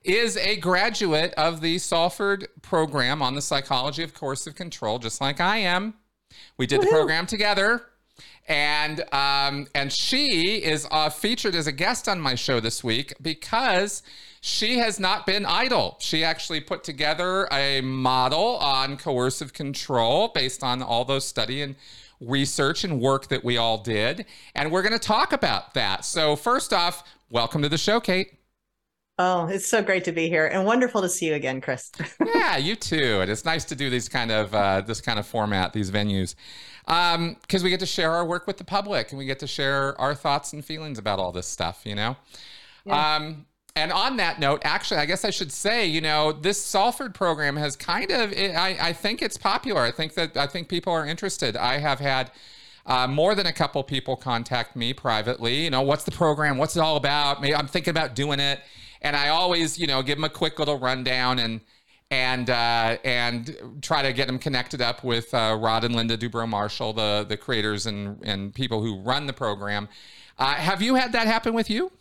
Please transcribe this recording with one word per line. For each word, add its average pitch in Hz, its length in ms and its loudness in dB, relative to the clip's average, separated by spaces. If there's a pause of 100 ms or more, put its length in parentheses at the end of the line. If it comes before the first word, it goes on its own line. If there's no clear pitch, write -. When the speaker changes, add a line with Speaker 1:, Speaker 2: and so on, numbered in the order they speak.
Speaker 1:
is 214 340 2
a 202 180 0
graduate 180 800 2
of 160 260 0
the 165 160 0
Salford 185 720 0 (140)
program 151 600 0
on 131 140 0
the 143 60 -4
psychology 139 600 -2
of 160 100 -10
coercive 143 420 -6
control, 123 440 -4
just 113 200 -6
like 143 220 0
I 202 160 2
am. 196 380 0 (640)
We 127 80 2
did 135 160 4
the 180 60 6
Speaker 2:
Woohoo. - 40 6
Speaker 1:
program 170 360 4
together. 208 560 2 (640)
And, 151 540 2 (120)
um, 139 600 2
and 139 180 0
she 220 720 2
is, 151 260 0
uh, 156 200 2
featured 214 460 -2
as 151 120 -2
a 147 40 -2
guest 190 380 -2
on 185 100 0
my 135 160 -2
show 123 240 0
this 113 240 -2
week 123 380 -2
because 202 800 0 (400)
she 240 380 0
has 220 200 0
not 190 280 0
been 196 180 0
idle. 190 540 0
She 160 240 0
actually 160 360 -2
put - 240 -8
together 170 680 0
a 139 300 2
model 131 760 2
on 139 400 0
coercive 131 560 -2
control 139 760 2
based 131 340 -4
on 127 180 -2
all 120 240 0
those 135 200 -2
study 123 360 -4
and 139 140 -8 (440)
research 139 640 0
and 156 160 -2
work 135 280 2
that 135 160 -2
we 120 140 0
all 113 200 2
did. 113 480 -2 (300)
And 151 160 0
we're 185 100 2
gonna 220 180 0
talk 226 340 2
about 117 420 -2
that. 98 280 0
So 151 320 2
first 247 380 0
off, 175 300 0 (260)
welcome 117 320 0
to 143 80 0
the 160 80 0
show, 214 220 2
Kate. 190 380 -2 (840)
Speaker 2:
Oh, 180 280 2
it's 190 220 -4
so 220 140 2
great 190 220 2
to 170 60 0
be 165 180 0
here 156 180 4
and 190 180 0
wonderful 240 360 2
to 180 80 0
see 170 180 -2
you 151 80 0
again, 131 260 -4
Chris. - 340 -6
<laughs> - 60 -10 (240)
Speaker 1:
Yeah, 370 320 2
you 165 180 0
too. 127 460 2
And 92 80 0
it's 110 160 -4
nice 160 200 0
to 151 100 -8
do 135 160 -4
these 123 180 -2
kind 117 220 -2
of, 107 240 2
uh, 98 260 4
this 107 180 -6
kind 110 200 -2
of 101 80 -6
format, 104 460 0
these 98 180 -2
venues, 101 420 0 (540)
um, 170 480 2 (120)
'cause 185 160 2
we 185 60 2
get 180 120 0
to 185 40 -4
share 165 280 0
our 175 120 0
work 175 220 -4
with 196 100 -6
the 185 60 -16
public 196 480 -2
and 139 80 -10
we 135 60 -8
get 131 140 -4
to 143 80 -8
share 139 540 0
our 139 140 0
thoughts 143 380 -2
and 147 120 -12
feelings 151 320 -10
about 101 220 -2
all 90 120 -2
this 90 140 -6
stuff, - 400 -6
you 104 80 -6
know? 110 220 -2 (680)
Speaker 2:
Yeah. 151 320 2
Speaker 1:
Um, 151 280 -8 (300)
and 160 160 0
on 240 260 0
that 170 220 0
note, 143 240 2
actually, 165 380 0
I 147 40 2
guess 180 180 -2
I 214 60 0
should 165 220 -6
say, 220 340 0
you 160 160 0
know, 156 300 2
this 180 280 -2
Salford 233 540 0
program 151 440 0
has 147 180 -2
kind 214 340 -4
of, 226 240 0
it, 190 220 -2
I, 180 140 2 (200)
I 170 40 -2
think 214 280 -4
it's - 160 -4
popular. 202 440 0
I 117 100 2
think 156 240 -6
that, 165 200 -2
I 143 120 0
think 170 200 -8
people 170 260 -2
are 160 120 0
interested. 156 500 -4
I 127 220 2
have 143 220 0
had, 131 320 0 (560)
uh, 127 200 4
more 160 280 4
than 190 100 0
a 165 80 -2
couple 143 300 0
people 131 320 -4
contact 120 600 -2
me 120 180 -2
privately, 120 720 0
you 165 40 -2
know, 131 120 2
"What's 143 240 2
the 165 60 -2
program? 151 460 2
What's 156 180 0
it 170 40 2
all 156 160 4
about? 143 460 2
Maybe 143 140 2
I'm 143 120 0
thinking 175 240 0
about 151 240 0
doing 139 240 0
it." 139 200 0 (440)
And 147 120 0
I 143 140 4
always, 170 500 2
you 165 80 0
know, 135 160 2
give 135 140 0
'em 156 60 -2
a 151 60 0
quick - 300 -2
little 147 180 2
rundown 127 600 0
and, 113 220 -2 (500)
and, 127 400 2
uh, 117 520 4
and 120 800 -2
try 147 220 0
to 131 100 0
get 131 140 0
'em 127 100 -2
connected 127 440 -4
up 120 220 -2
with, 117 300 -2
uh, 110 260 2
Rod 113 240 2
and 120 120 0
Linda 113 220 0
Dubrow 113 300 -4
Marshall, 107 460 -2
the, 104 340 0
the 104 100 -2
creators 107 500 -2
and, 101 360 -8
and 101 300 -6
people 117 300 -2
who 104 160 -4
run 131 280 -2
the 131 60 -6
program. 104 540 -4 (500)
Uh, 135 160 0
have 175 300 0
you 254 120 2
had 247 180 2
that 226 120 2
happen 226 300 2
with 226 140 0
you? 262 320 -2